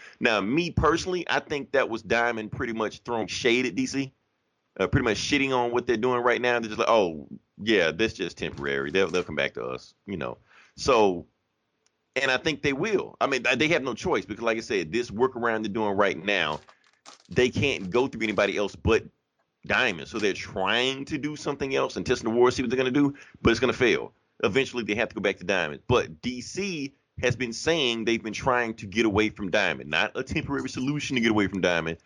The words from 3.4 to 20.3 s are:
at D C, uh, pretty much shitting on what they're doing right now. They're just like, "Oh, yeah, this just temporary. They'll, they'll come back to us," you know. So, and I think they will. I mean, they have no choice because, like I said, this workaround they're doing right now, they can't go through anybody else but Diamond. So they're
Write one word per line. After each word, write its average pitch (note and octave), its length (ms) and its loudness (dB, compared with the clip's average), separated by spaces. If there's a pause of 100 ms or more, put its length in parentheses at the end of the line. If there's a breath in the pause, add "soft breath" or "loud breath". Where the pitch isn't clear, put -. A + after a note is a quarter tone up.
at A2+ 100 -2
D B2+ 120 -2
C, C3+ 260 -6 (640)
uh, F#2+ 80 2
pretty B2+ 180 0
much G#2+ 140 2
shitting C3+ 380 0
on A#2+ 140 0
what A#2+ 160 0
they're B2 100 2
doing B2 260 0
right A#2+ 180 2
now. B2 180 2
They're A2+ 100 -4
just G#2 120 -6
like, - 80 4
"Oh, F2 400 2 (340)
yeah, F#2+ 300 4
this G#2+ 200 0
just F2 260 -8
temporary. C#2+ 520 -4
They'll, F#2 180 2
they'll F2+ 140 0
come D#2+ 140 -8
back C#2+ 180 -2
to A#1 100 -8
us," B1+ 300 -10 (100)
you G2+ 120 -8
know. C2 220 -6 (380 soft breath)
So, G#2 500 4 (920)
and C3+ 120 2
I B2+ 100 2
think D#3 220 -2
they D3 120 0
will. F#3 480 -2
I C3 80 4
mean, B2+ 160 0 (120)
they D3+ 120 2
have D#3 160 2
no B2 100 -4
choice B2 300 -2
because, G#2 180 -10
like A2+ 160 2
I A2+ 40 -6
said, F2+ 280 -2
this A#2 220 -2
workaround A#2 500 0
they're G#2+ 100 -6
doing G#2 240 -2
right G2 240 2
now, E2+ 400 0 (680 soft breath)
they B2 220 2
can't G#2+ 380 -2
go B2+ 200 2
through A2+ 140 -6
anybody G2+ 340 2
else G2 180 -2
but A2 300 2 (600)
Diamond. G2+ 440 0
So A#2 100 -8
they're G2 140 2